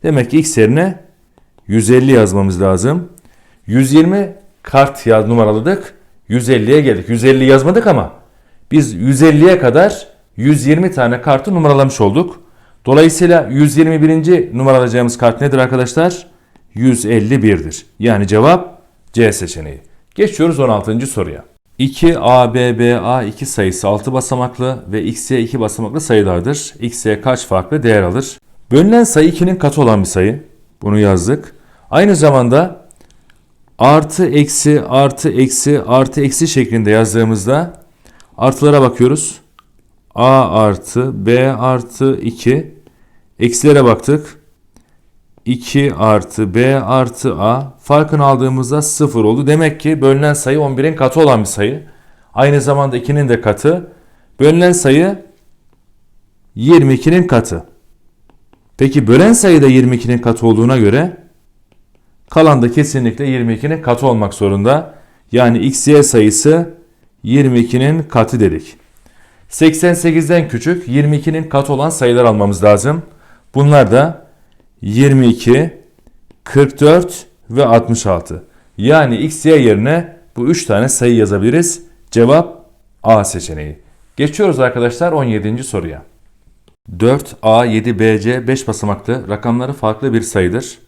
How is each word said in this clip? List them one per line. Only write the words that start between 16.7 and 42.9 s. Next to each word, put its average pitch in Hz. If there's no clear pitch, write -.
Yüz 117
elli 113
birdir. 80
Yani 104
cevap 143
C 113
seçeneği. 78
Geçiyoruz 170
on 131
altıncı 110
soruya. 85
İki 156
A 120
B 123
B 120
A 120
iki 107
sayısı 101
altı 104
basamaklı 127
ve 104
X 113
Y 135
iki 143
basamaklı 113
sayılardır. 107
X 117
Y 104
kaç 127
farklı 95
değer 107
alır? 101
Bölünen 208
sayı 156
ikinin 180
katı 147
olan 110
bir 95
sayı. 101
Bunu 104
yazdık. 98
Aynı 190
zamanda 143
artı, 156
eksi, 147
artı, 139
eksi, 131
artı, 131
eksi 139
şeklinde 113
yazdığımızda 113
artılara 143
bakıyoruz. 127
A 117
artı 104
B 123
artı 127
iki. 120